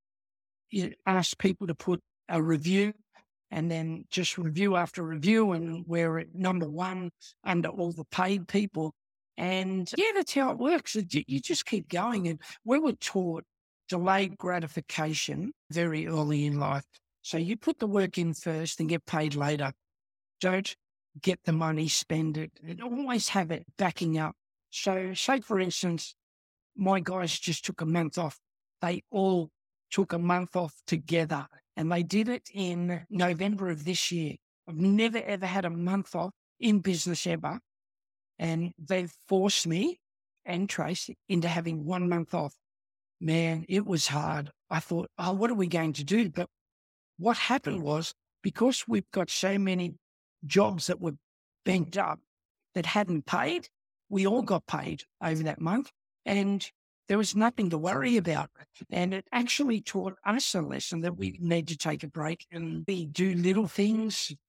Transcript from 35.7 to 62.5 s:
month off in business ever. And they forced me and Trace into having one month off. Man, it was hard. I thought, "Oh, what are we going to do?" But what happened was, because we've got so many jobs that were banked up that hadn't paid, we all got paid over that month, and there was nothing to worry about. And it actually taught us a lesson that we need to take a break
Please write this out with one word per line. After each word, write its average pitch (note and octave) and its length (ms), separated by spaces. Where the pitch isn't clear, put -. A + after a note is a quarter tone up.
month F3+ 440
off F3 180
in G#3+ 220
business F3 460
ever. E3 320
And E3 400
they F3+ 280
forced F#3+ 380
me G3+ 340
and F#3 200
Trace - 440
into E3+ 180
having E3 380
one F3+ 240
month E3+ 240
off. D#3 220
Man, E3 480
it G3 160
was F3 220
hard. D3 440
I D#3+ 100
thought, - 380
"Oh, F3+ 160
what A3 160
are A#3+ 40
we F#3+ 120
going D#3+ 260
to C#3+ 120
do?" G3 260
But F3 180
what A3+ 180
happened A#3+ 460
was, D3+ 320
because - 460
we've G#3+ 240
got F3+ 160
so G3 300
many F3+ 380
jobs G3 400
that F#3 160
were D3+ 140
banked F3+ 320
up D#3 220
that E3+ 120
hadn't F3 400
paid, D#4+ 420
we G3 180
all A#3 140
got F3+ 260
paid D3 360
over D#3+ 200
that D#3 180
month, G#3 300
and G3+ 420
there G3+ 100
was G3 180
nothing A3 320
to E3 80
worry A#3+ 400
about. D#3+ 320
And F3+ 240
it F#3+ 200
actually A#3+ 500
taught F#3 320
us G#3+ 300
a F3 80
lesson C#3 400
that F3 160
we F#3+ 240
need E3+ 260
to D#3+ 80
take D3+ 280
a D3 40
break D#3+ 420